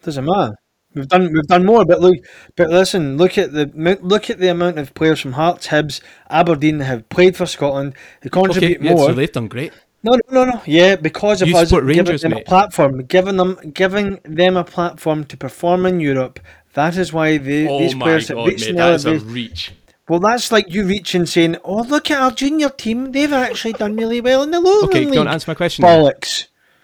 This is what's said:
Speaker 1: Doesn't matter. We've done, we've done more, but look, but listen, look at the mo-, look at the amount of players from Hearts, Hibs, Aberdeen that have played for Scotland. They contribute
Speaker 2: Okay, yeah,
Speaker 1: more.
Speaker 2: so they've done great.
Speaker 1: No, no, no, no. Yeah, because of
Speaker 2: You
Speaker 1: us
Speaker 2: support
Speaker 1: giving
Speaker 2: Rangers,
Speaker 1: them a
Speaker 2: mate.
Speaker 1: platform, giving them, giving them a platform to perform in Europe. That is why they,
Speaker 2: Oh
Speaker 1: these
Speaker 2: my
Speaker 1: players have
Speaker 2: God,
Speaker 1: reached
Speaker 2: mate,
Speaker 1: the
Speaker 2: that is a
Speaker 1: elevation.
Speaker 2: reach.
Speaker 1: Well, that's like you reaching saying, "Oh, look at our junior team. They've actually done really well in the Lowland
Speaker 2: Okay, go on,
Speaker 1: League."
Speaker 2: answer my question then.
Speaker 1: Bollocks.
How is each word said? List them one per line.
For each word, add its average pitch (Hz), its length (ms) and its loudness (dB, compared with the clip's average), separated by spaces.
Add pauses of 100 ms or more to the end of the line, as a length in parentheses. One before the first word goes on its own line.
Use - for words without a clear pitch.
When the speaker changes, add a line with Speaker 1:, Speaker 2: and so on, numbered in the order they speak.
Speaker 1:
Doesn't 139 220 -6
matter. 156 300 -2 (380)
We've 135 140 -10
done, 180 260 2
we've 156 140 0
done 180 180 4
more, 220 200 6
but 165 160 4
look, 180 160 4 (380)
but 170 140 2
listen, 170 480 0
look 180 220 2
at 151 140 -2
the 147 200 -4
mo-, 165 280 -2
look 202 280 -2
at 226 80 -6
the 185 120 0
amount 175 280 -2
of 143 160 -10
players 160 260 0
from 131 140 -8
Hearts, 160 360 -2
Hibs, 151 320 -2 (280)
Aberdeen 156 480 2
that 139 80 -6
have 123 240 -8
played 180 260 4
for 180 120 -6
Scotland. 139 480 -4 (260)
They - 80 -12
contribute 180 480 2
Speaker 2:
Okay, 143 80 -6
yeah, 170 80 4
Speaker 1:
more. 147 140 4
Speaker 2:
so 123 80 2
they've 131 160 -2
done 117 160 -6
great. 131 260 -12 (300)
Speaker 1:
No, 220 80 0 (180)
no, 262 160 2
no, 254 60 -2
no. 226 160 -8
Yeah, 175 300 6
because 185 440 -2
of 180 60 2
Speaker 2:
You 175 100 4
Speaker 1:
us 165 120 4
Speaker 2:
support 147 180 4
Speaker 1:
giving 151 180 2
Speaker 2:
Rangers, 165 160 -2
Speaker 1:
them 165 120 -2
a - 20 -2
Speaker 2:
mate. - 100 -12
Speaker 1:
platform, 165 600 2
giving 185 320 0
them, 180 360 -4
giving 196 500 -2
them 175 320 0
a 175 80 0
platform 160 640 -4
to - 120 -18
perform 180 500 -2
in 180 120 0
Europe. 135 400 -2 (360)
That 160 220 0
is 170 140 -4
why 156 280 0
they, 143 280 -2
Speaker 2:
Oh 139 120 -2
Speaker 1:
these 135 160 0
Speaker 2:
my 127 100 -6
Speaker 1:
players 160 220 2
have - 100 -8
Speaker 2:
God, 117 120 -2
Speaker 1:
reached 220 180 -6
Speaker 2:
mate, 185 60 -4
Speaker 1:
the 175 40 -2
Speaker 2:
that 170 160 4
is 143 120 -2
a 160 40 0
Speaker 1:
elevation. 117 240 -4
Speaker 2:
reach. - 380 -12 (380)
Speaker 1:
Well, 170 100 0
that's 220 320 0
like 208 200 0
you 196 140 -2
reaching 180 400 -2
saying, 165 380 0
"Oh, 196 200 -4
look 294 280 -2
at 277 100 0
our 262 100 2
junior 277 380 -2
team. 254 440 -6
They've 285 180 0
actually 233 420 -4
done 214 220 -4
really 226 260 -4
well 262 220 2
in 302 80 -4
the 349 80 0
Lowland 392 300 2
Speaker 2:
Okay, 339 160 2
go 285 60 -2
on, 269 40 0 (100)
Speaker 1:
League." - 80 -4
Speaker 2:
answer 165 160 -8
my 156 60 -6
question 175 280 -4
then. 170 180 8
Speaker 1:
Bollocks. - 460 -2 (360)